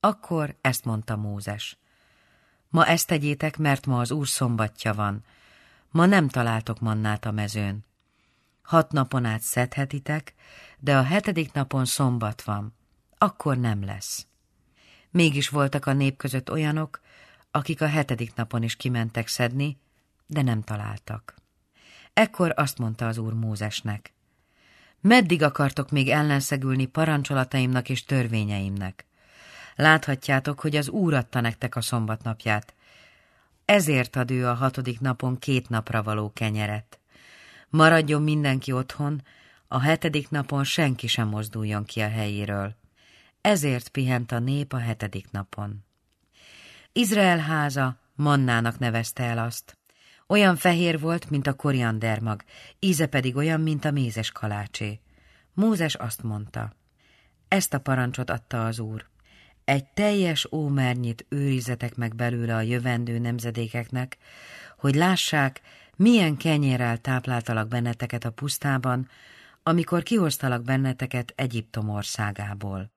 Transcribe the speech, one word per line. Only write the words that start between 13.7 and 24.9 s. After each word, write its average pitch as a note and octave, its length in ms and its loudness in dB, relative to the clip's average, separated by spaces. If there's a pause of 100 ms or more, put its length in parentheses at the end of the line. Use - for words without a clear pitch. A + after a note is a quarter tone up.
lesz.” G2 420 -10 (840)
Mégis D#3 380 2
voltak C#3+ 380 0
a C#3 60 2
nép C3+ 240 2
között C3 340 -6
olyanok, D#3 500 -2 (500)
akik D3 300 -2
a D#3 60 0
hetedik C3+ 480 -2
napon A#2 280 -4
is A2+ 140 -4
kimentek A#2 520 -2
szedni, C3+ 500 -2 (480)
de C3+ 160 -2
nem A2+ 200 2
találtak. G#2+ 720 -10 (760)
Ekkor G3 440 4
azt C#3+ 220 -2
mondta A2+ 280 -4
az A2+ 120 -4
Úr A2 160 -4
Mózesnek: G#2+ 760 -6 (880)